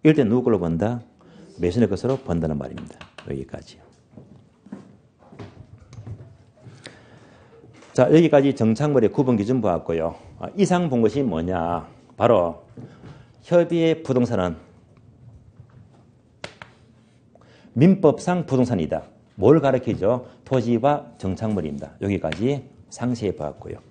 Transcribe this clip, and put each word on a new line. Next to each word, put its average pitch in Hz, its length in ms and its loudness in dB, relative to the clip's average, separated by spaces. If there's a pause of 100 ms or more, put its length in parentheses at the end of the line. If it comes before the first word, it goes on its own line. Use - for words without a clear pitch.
이럴 156 120 6
때 143 100 4
누구 120 180 2
걸로 113 160 2
본다? 90 420 -2 (600)
매수인의 92 280 2
것으로 120 300 -4
본다는 80 400 -4
말입니다. - 400 -14 (320)
여기까지. - 480 -12 (4000)
자, 127 180 4
여기까지 143 440 6
정착물의 113 560 2
구분 127 240 0
기준 113 240 0
보았고요. 82 560 -2 (240)
아, 92 160 -10
이상 180 340 2
본 123 100 0
것이 113 220 2
뭐냐? 85 640 -2 (300)
바로 95 480 2 (760)
협의의 165 600 0
부동산은 110 540 -2 (3250)
민법상 180 720 4
부동산이다. 110 580 -2 (320)
뭘 143 240 6
가리키죠? 123 680 0 (180)
토지와 123 640 0 (120)
정착물입니다. 85 720 -6 (100)
여기까지 98 600 -2 (260)
상세히 117 400 -4
보았고요. - 460 -10 (140)